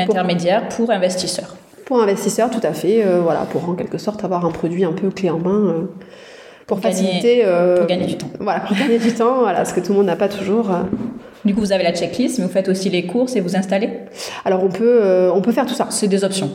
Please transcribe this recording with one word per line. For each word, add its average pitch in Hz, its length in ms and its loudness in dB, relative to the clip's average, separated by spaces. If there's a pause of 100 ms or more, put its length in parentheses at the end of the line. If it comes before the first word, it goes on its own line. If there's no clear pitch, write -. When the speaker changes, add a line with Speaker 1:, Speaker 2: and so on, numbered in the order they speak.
Speaker 1:
Pour 202 100 2
Speaker 2:
intermédiaire 180 540 0
pour 233 200 -2
investisseurs. 185 640 -2 (280)
Speaker 1:
Pour 247 160 2
investisseurs, 214 500 2
tout 240 160 -2
à 151 60 0
fait. 208 320 2
Euh, 180 180 4
voilà, 151 180 2
pour - 280 -4
en 175 60 -2
quelque - 240 -6
sorte 208 260 -6
avoir 175 220 -2
un 165 40 2
produit 170 320 -2
un 165 100 2
peu 190 180 -2
clé 190 180 -2
en 160 100 0
main, 180 120 0 (180)
euh, 165 40 0 (960)
pour 202 140 -2
Speaker 2:
Pour 220 100 0
gagner, 185 60 -2 (100)
Speaker 1:
faciliter, 233 380 2
euh, 180 320 4
Speaker 2:
pour 175 100 4
gagner 180 200 0
du - 100 -4
temps. - 120 -10 (120)
Speaker 1:
Voilà, 190 200 -2
pour 202 160 -2
gagner 233 220 2
du 226 140 2
temps, 240 280 2
voilà, 190 180 2
parce 170 160 -2
que 180 60 0
tout 180 120 -2
le 196 60 4
monde 202 80 4
n'a 170 100 0
pas 196 120 0
toujours, 202 420 -2
euh, 180 100 0 (680)
Speaker 2:
Du 196 80 2
coup, 220 60 0
vous 202 120 0
avez 185 120 2
la 170 100 2
checklist, 247 440 -2
mais 185 60 0
vous 180 60 -2
faites 196 180 0
aussi 190 220 0
les 175 160 0
courses 240 300 0
et 202 40 2
vous 175 160 -2
installez ? 196 320 0 (560)
Speaker 1:
Alors, 185 200 2
on 196 40 2
peut, 226 340 4
euh, 185 300 4
on 196 80 2
peut 233 120 0
faire 262 140 0
tout - 60 -4
ça. - 160 -2
Speaker 2:
C'est - 200 -2
des 190 160 2
options. 190 300 -2